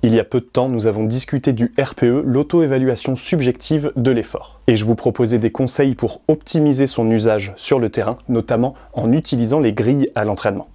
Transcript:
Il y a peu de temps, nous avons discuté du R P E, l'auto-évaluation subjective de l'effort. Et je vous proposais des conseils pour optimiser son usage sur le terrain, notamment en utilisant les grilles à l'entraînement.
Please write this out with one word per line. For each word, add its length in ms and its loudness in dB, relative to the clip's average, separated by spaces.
Il 80 4
y 60 4
a 60 -2
peu 160 -2
de 40 -16
temps, 220 -2
nous 180 -2
avons 200 0
discuté 480 -2
du 180 -2
R 140 -6
P 120 2
E, 180 2
l'auto-évaluation 920 0
subjective 800 -2
de 160 2
l'effort. 560 -4
Et 80 6
je 80 0
vous 120 2
proposais 420 0
des 140 0
conseils 440 0
pour 320 -6
optimiser 600 2
son 220 0
usage 460 0
sur 240 0
le 100 0
terrain, 280 -4
notamment 480 0
en 220 0
utilisant 480 0
les 100 2
grilles 420 2
à 120 -2
l'entraînement. 500 -2